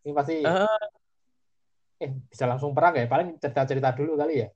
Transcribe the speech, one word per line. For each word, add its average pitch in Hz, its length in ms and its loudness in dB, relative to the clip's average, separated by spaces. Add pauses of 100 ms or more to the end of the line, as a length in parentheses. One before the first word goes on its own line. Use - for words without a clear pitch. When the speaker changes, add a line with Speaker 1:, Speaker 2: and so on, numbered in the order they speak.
Speaker 1:
Ini 147 120 -10
pasti 151 280 0
Speaker 2:
Heeh. 190 400 2 (1200)
Speaker 1:
eh, 143 100 -6 (140)
bisa - 200 -6
langsung 135 280 -2
perang 160 240 4
nggak 120 80 2
ya? 117 60 -4
Paling 165 260 2
cerita-cerita 135 560 0
dulu 147 240 -2
kali 143 240 0
ya. 104 160 -2